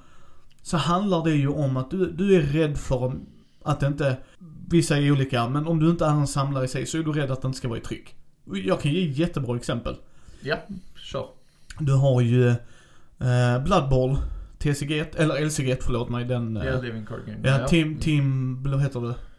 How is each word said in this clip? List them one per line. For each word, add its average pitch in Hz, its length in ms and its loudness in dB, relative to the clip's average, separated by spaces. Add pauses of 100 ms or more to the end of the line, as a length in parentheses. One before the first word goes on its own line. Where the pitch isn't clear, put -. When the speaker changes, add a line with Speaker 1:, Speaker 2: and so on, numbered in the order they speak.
(600)
Speaker 1:
så - 160 -2
handlar 175 460 2
det 160 80 2
ju 143 160 4
om 143 300 0
att 127 140 -4
du, 180 200 0
du 190 240 4
är 170 60 8
rädd 147 360 2
för 127 260 -2
om, 131 220 -4 (380)
att 147 200 0
inte, 143 340 0 (520)
vissa 160 280 4
är 143 140 4
olika, 131 380 2
men 147 180 -2
om 170 120 2
du 160 100 6
inte 165 160 2
är 151 40 4
en 147 180 4
samlare 139 380 0
i - 20 0
sig 131 180 -4
så 160 120 -4
är 160 60 -2
du 156 100 -2
rädd 139 180 0
att 131 100 -4
det 131 60 -4
inte 131 100 -4
ska 127 100 -6
vara 113 120 -4
i - 20 -12
tryck. - 340 -12 (500)
Jag 185 160 2
kan 143 100 0
ge 180 160 0
jättebra 135 480 -2
exempel. 120 400 -6 (460)
Speaker 2:
Ja, 151 140 -4 (400)
kör. - 300 -10 (540)
Speaker 1:
Du 139 140 0
har 131 280 4
ju, 123 280 4
eh, 123 1160 -2
Blood 165 240 2
Bowl, 131 280 4 (420)
T 147 160 0
C 147 100 -6
G 151 140 -2
ett, 156 160 -6
eller 156 200 2
L 151 160 0
C 147 120 -2
G 127 80 2
ett, 127 120 -2
förlåt 120 260 0
mig, 120 160 -4
den, 120 320 -2
eh, 95 80 -2
Speaker 2:
Ja, 131 160 0
Living 113 240 -8
Card - 200 -12
Game. 107 180 -10
Speaker 1:
ja, 135 180 4
Speaker 2:
Ja. 135 60 -2
Speaker 1:
Team, 156 320 2
Team, 131 640 0
vad 139 180 0
heter 135 200 -2
det? 120 140 -4 (240)